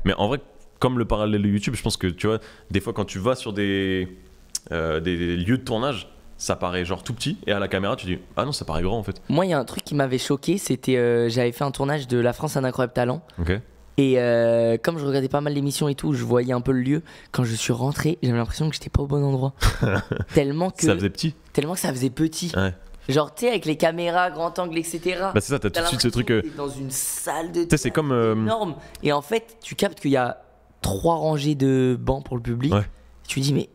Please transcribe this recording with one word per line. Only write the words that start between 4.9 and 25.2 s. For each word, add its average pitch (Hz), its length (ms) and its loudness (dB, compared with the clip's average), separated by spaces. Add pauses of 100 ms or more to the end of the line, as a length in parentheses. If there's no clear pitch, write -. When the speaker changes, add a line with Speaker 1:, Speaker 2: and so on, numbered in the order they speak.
Speaker 1:
des, 85 180 -2
des 87 200 -2
lieux 95 200 2
de 127 60 -6
tournage, 117 440 -4 (300)
ça - 180 -2
paraît 90 300 -2
genre 90 180 -4
tout 123 100 -6
petit, 143 240 -4 (100)
et 101 40 2
à 101 80 0
la 98 80 -2
caméra, 98 280 -2
tu - 100 -10
dis, « 90 140 -2 (180)
Ah 104 80 2
non, 143 60 -4
ça - 140 -6
paraît 80 180 -2
grand, 101 140 0
en 107 60 -4
fait. » - 260 -8
Speaker 2:
Moi, 165 160 2
il 185 40 0
y 170 40 0
a 147 60 2
un 123 60 0
truc - 200 -10
qui 151 100 -6
m'avait 131 220 0
choqué, 151 400 0
c'était, 127 400 0
euh, 120 320 4
j'avais 120 240 2
fait 143 100 -4
un 139 80 -2
tournage 139 360 -2
de 123 100 2
La 120 160 4
France 151 240 -4
a - 20 0
un 131 60 0
incroyable 127 280 -2
talent. 127 280 0 (180)
Speaker 1:
Ok. 85 120 0 (460)
Speaker 2:
Et, 135 220 6
euh, 117 640 4
comme 170 160 -2
je 143 80 -4
regardais 135 240 0
pas 143 100 0
mal 147 140 -2
d'émissions 143 340 0
et 143 80 0
tout, 156 180 -2
je 120 120 -2
voyais 123 260 2
un 123 80 0
peu 131 140 2
le 127 80 2
lieu. 143 200 2 (300)
Quand 127 140 0
je 113 100 -2
suis - 160 0
rentré, 143 500 0
j'avais 123 160 2
l'impression 117 320 0
que 143 60 -2
j'étais - 140 -10
pas - 120 2
au 143 60 -4
bon 143 160 0
endroit. 135 300 0 (280)
Speaker 1:
<laughs> - 520 0
Speaker 2:
Tellement 156 380 2
que - 140 -2
Speaker 1:
Ça 160 100 6
faisait 196 140 2
petit. - 240 -2 (200)
Speaker 2:
tellement 151 220 0
que - 40 -6
ça 156 140 -2
faisait 127 160 0
petit. 160 480 -2
Speaker 1:
Ouais. 95 160 0 (340)
Speaker 2:
Genre, 143 260 2
tu - 120 -4
sais, 247 60 2
avec 175 140 0
les 156 120 0
caméras, 170 540 2
grand 165 280 -4
angle, 170 180 -4
et 165 60 0
cetera. 180 480 -4